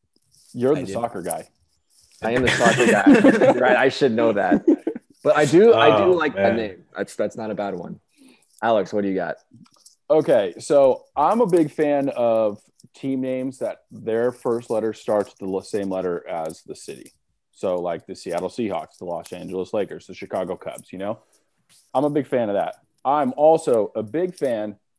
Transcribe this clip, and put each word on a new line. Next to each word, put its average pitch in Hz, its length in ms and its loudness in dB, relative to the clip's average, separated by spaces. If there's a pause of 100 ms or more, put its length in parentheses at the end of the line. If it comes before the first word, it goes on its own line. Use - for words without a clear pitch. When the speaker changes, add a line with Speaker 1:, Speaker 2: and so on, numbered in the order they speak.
(540)
Speaker 1:
You're 127 220 2
Speaker 2:
I 147 60 -6
Speaker 1:
the 120 60 -8
Speaker 2:
did. 95 60 -8
Speaker 1:
soccer 113 280 -6
guy. 80 260 -6 (760)
Speaker 3:
I 113 100 -4
am 127 120 0
the 117 60 2
soccer 120 360 4
guy. 220 680 4
Speaker 1:
<laughs> 123 60 -2
Speaker 3:
Right. 123 180 4
I 131 120 2
should 127 220 0
know 113 220 2
that. 95 320 0 (580)
But 147 120 2
I 151 100 4
do, 196 280 8
I 226 240 6
do - 60 4
Speaker 4:
Oh, 185 80 4
Speaker 3:
like 160 240 0
that - 200 2
Speaker 4:
man. - 20 -2
Speaker 3:
name. 98 260 -8 (120)
That's, - 200 -8
that's 104 200 -4
not 110 160 -10
a 98 40 -8
bad 101 200 -6
one. 87 240 -12 (600)
Alex, 107 320 0
what 104 80 -2
do 98 80 -2
you 95 60 -4
got? 85 220 -6 (720)
Speaker 1:
Okay, 139 500 2
so 139 460 2 (100)
I'm 180 260 2
a 220 60 2
big 165 240 2
fan 143 380 0
of 113 500 0 (340)
team 135 280 -6
names 131 360 -6
that 107 220 -8 (120)
their 113 400 -2
first 120 380 -4
letter 110 240 -2
starts 104 460 -2
the 98 80 -10
l-, 95 140 -4
same 98 280 -6
letter 90 400 -6
as 82 320 -10
the - 140 -18
city. - 360 -18 (420)
So, 92 260 -4
like, 87 260 -8
the 92 100 -14
Seattle 90 340 -8
Seahawks, 92 500 -8
the 95 60 -14
Los 85 280 -10
Angeles 90 400 -10
Lakers, 92 320 -6
the 95 80 -18
Chicago 92 420 -8
Cubs, - 380 -16
you 92 60 -14
know? 104 200 -8 (760)
I'm 135 120 0
a 147 60 0
big 147 160 -2
fan 117 220 -2
of 101 60 -2
that. 87 200 -4 (280)
I'm 135 320 0
also 147 600 2
a 107 80 -4
big 165 320 -4
fan 107 400 -6 (240)